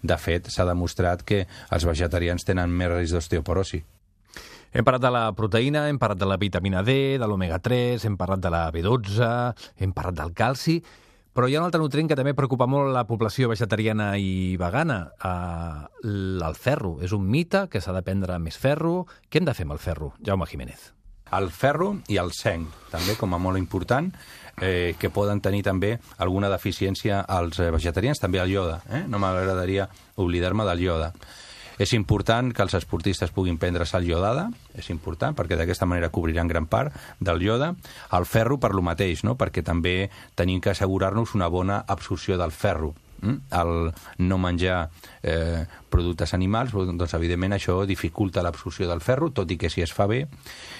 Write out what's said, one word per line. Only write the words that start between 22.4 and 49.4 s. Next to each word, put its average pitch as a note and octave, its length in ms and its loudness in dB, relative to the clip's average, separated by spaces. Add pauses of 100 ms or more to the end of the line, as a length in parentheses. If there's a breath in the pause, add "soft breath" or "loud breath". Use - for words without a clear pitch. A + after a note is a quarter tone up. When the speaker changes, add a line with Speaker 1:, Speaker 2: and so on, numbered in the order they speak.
Speaker 1:
també, F2+ 240 -2
com F#2 200 -2
a E2+ 40 0
molt F#2 200 2
important, A#2+ 540 0 (480 loud breath)
eh, F2 380 0
que F2+ 120 0
poden G2+ 300 0
tenir G2+ 220 0
també G2 360 0 (200 loud breath)
alguna F#2+ 320 0
deficiència G2 680 0
als, F2 400 -2
eh, E2+ 100 4
vegetarians, E2+ 480 0
també F#2 200 0
el F#2 120 2
iode, F2 300 -2 (100)
eh? D3+ 180 -4
No G#2+ 100 -2
m'agradaria F#2 680 0 (280 loud breath)
oblidar-me F2+ 480 0
del F2 160 0
iode. E2 320 0 (680 loud breath)
És G#2 160 2
important A2+ 580 2
que - 80 -4
els G2 140 2
esportistes F2+ 560 -2
puguin F#2 260 0
prendre F2 300 0
sal F2 180 0
iodada, G#2+ 460 0 (240)
és - 160 -14
important, E2 440 -4
perquè E2 220 0
d'aquesta F2 300 0
manera F2 240 0
cobriran E2+ 360 0
gran E2 200 0
part C#3 260 0 (280 loud breath)
del E2+ 200 0
iode. B2 340 2 (380 loud breath)
El F2+ 140 2
ferro, A#2 340 2
per G#2+ 140 2
lo F2+ 80 2
mateix, E2+ 420 0
no? B2 140 0
Perquè F2 260 0
també F2+ 460 0 (240 loud breath)
tenim F2+ 260 2
que G2+ 100 2
assegurar-nos F#2+ 640 0
una F2+ 140 2
bona F#2 380 0
absorció F#2 500 -2
del E2+ 160 0
ferro. D#2+ 400 0 (300)
Mm? A2+ 140 0 (160)
El E2+ 400 2 (260 loud breath)
no F#2 200 2
menjar, F2 520 0 (320 loud breath)
eh, E2 420 0 (260 loud breath)
productes F2 440 0
animals, G#2+ 380 0
doncs, F2 420 -2
evidentment, F2 380 0
això F#2+ 340 0
dificulta F#2+ 560 -2
l'absorció F2 460 -4
del E2+ 120 -2
ferro, C3+ 300 0
tot F2+ 200 -2